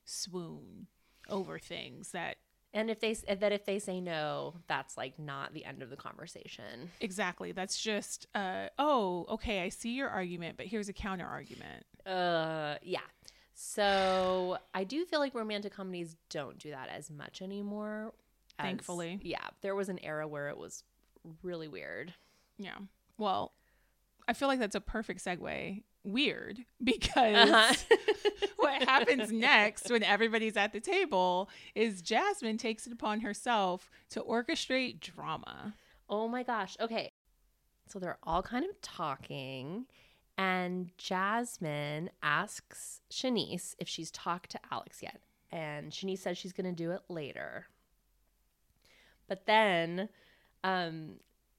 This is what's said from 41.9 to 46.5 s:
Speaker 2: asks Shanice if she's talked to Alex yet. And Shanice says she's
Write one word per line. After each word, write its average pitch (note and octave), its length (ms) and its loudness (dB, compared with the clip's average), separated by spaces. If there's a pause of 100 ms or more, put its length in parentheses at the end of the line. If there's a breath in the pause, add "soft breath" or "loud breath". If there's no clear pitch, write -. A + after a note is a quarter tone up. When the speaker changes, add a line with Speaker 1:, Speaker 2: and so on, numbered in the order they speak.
Speaker 2:
asks - 800 -2 (100)
Shanice F3+ 680 -2
if E3+ 100 -6
she's - 220 -8
talked - 420 -6
to - 80 -10 (100)
Alex - 320 -10
yet. - 180 -12 (320)
And D3+ 400 -6
Shanice F#3+ 280 -4
says F3+ 180 -2
she's F#3 160 -10